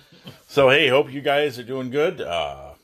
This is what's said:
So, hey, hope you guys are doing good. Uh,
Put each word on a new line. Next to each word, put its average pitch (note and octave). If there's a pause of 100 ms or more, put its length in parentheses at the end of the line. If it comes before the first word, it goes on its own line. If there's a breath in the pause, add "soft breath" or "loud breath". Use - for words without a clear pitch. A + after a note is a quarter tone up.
(480 loud breath)
So, C#3
hey, D3
hope C3+
you C#3
guys C#3+
are B2
doing B2+
good. D3
Uh, C#2 (120)